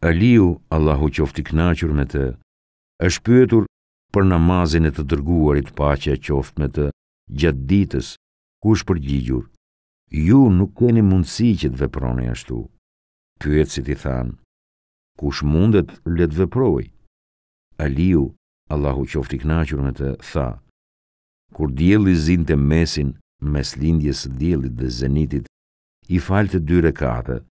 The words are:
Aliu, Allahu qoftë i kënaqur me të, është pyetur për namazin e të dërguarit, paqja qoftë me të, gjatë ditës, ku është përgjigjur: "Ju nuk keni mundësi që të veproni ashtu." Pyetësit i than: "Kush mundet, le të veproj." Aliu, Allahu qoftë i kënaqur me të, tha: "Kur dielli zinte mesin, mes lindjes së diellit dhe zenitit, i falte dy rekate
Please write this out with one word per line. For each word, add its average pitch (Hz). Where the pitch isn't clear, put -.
Aliu, 92
Allahu 76
qoftë 73
i -
kënaqur 82
me 71
të, 71
është 90
pyetur 120
për 101
namazin 85
e 73
të 78
dërguarit, 73
paqja 71
qoftë 69
me 69
të, 73
gjatë 69
ditës, 90
ku 107
është -
përgjigjur: 69
"Ju 85
nuk 95
keni 113
mundësi 95
që -
të 64
veproni 62
ashtu." 58
Pyetësit 73
i 69
than: 62
"Kush 73
mundet, 87
le 82
të 76
veproj." 92
Aliu, 78
Allahu 71
qoftë 71
i 64
kënaqur 76
me 67
të, 67
tha: 69
"Kur 76
dielli 92
zinte 80
mesin, 73
mes 71
lindjes 73
së 65
diellit 67
dhe 64
zenitit, 67
i 87
falte 95
dy 85
rekate 64